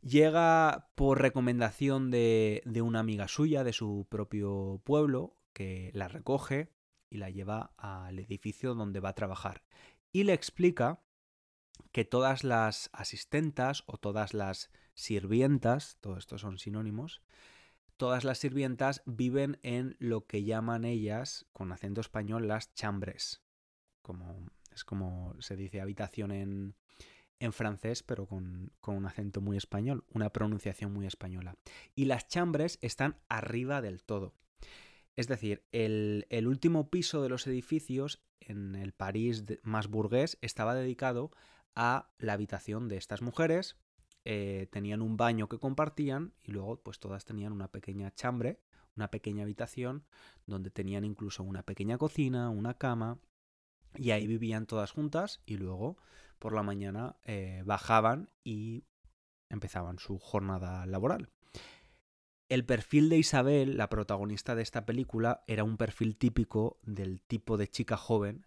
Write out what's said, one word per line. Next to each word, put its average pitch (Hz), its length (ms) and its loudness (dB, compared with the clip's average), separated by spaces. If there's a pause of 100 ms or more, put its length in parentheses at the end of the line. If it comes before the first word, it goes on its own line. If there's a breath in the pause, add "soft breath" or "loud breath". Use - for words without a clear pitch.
Llega 160 920 6
por 135 260 6
recomendación 127 880 4
de, 113 540 6
de 117 160 0
una 113 180 2
amiga 104 280 0
suya, 147 360 4
de 120 100 2
su 101 360 -2
propio 98 760 -2
pueblo, 139 540 2 (160)
que 92 400 -8
la 95 140 -2
recoge 139 680 -2 (360)
y 107 100 -8
la 95 100 -6
lleva 98 480 -6
al 92 420 -10
edificio 107 540 -6
donde 101 260 -4
va 95 100 -2
a 95 60 -6
trabajar. 95 480 -6 (480 loud breath)
Y 190 120 4
le 196 100 6
explica 170 680 2 (880)
que 113 140 2
todas 131 380 4
las 113 480 2
asistentas 143 920 -2
o - 120 -10
todas 104 360 -2
las 98 380 -4 (240 soft breath)
sirvientas, 120 1040 2
todo 95 160 -8
esto - 220 -10
son 98 180 -8
sinónimos, 107 640 -6 (760 loud breath)
todas 127 260 0
las 131 160 0
sirvientas 135 680 0
viven 127 580 0
en 127 360 -2
lo 113 260 0
que 104 180 -2
llaman 113 420 0
ellas, 117 680 -2
con 92 180 -6
acento 101 300 -4
español, 110 460 -4
las 107 260 -2
chambres. 101 680 -6 (580)
Como, 90 440 -12 (260)
es - 120 -14
como 90 560 -6
se - 160 -10
dice 95 260 -8
habitación 101 500 -6
en, 98 440 -6 (640 loud breath)
en 117 140 -2
francés, 110 500 -4
pero 101 240 -6
con, 92 440 -8 (100)
con 104 140 -4
un 98 100 -2
acento 101 360 -6
muy 101 160 0
español, 113 520 -2
una 107 220 0
pronunciación 104 640 -2
muy 101 140 -4
española. 92 480 -8 (400 loud breath)
Y 139 100 2
las 127 220 0
chambres 170 540 0
están - 380 -2 (100)
arriba 123 520 -2
del 95 220 -6
todo. 98 300 -4 (840 loud breath)
Es 120 120 -4
decir, 107 440 -2
el, 107 580 0
el 117 180 2
último 147 420 2
piso 165 340 0
de 131 60 0
los 127 180 -4
edificios 135 760 -2 (160)
en 101 360 -8
el 98 180 -6
París 110 520 -2
de, 107 180 -8
más 110 240 -2
burgués 110 540 2
estaba 113 340 -2
dedicado 127 560 -2 (440 soft breath)
a 120 440 2
la 107 140 0
habitación 104 540 -4
de 101 100 -4
estas 101 260 -6
mujeres. 160 540 0 (520)
Eh, 98 440 -2
tenían 104 280 -2
un 110 140 0
baño 113 320 4
que 117 100 -6
compartían 147 760 -2 (100)
y - 80 -10
luego, 101 300 -6
pues, - 180 -16
todas 98 240 -10
tenían 107 300 -8
una 98 180 -8
pequeña 98 420 -8
chambre, 123 460 -2 (380 soft breath)
una 107 120 -4
pequeña 104 340 -4
habitación 123 600 -6 (400 loud breath)
donde 95 240 -6
tenían 98 360 -4
incluso 101 380 -6
una 95 200 -6
pequeña 101 340 -4
cocina, 131 520 0
una 110 240 -4
cama, 117 460 -2 (760)
y 123 160 0
ahí 107 160 2
vivían 110 380 0
todas 107 260 -2
juntas 156 540 -2
y 107 100 -6
luego 95 420 -4 (420 soft breath)
por 107 140 -4
la 107 100 0
mañana, 101 600 -4
eh, 95 400 -6
bajaban 113 640 4 (140)
y 113 420 -6 (640)
empezaban 90 500 -6
su 98 200 -6
jornada 92 680 -4
laboral. 95 440 0 (1200 loud breath)
El 127 160 2
perfil 147 440 6
de 165 80 8
Isabel, 135 600 6
la 104 120 2
protagonista 104 640 -2
de 113 60 0
esta 110 240 -4
película, 117 640 0
era 107 160 2
un 110 140 0
perfil 110 380 0
típico 113 680 2
del 95 380 -4
tipo 110 360 -2
de 101 100 2
chica 113 300 -2
joven 107 500 0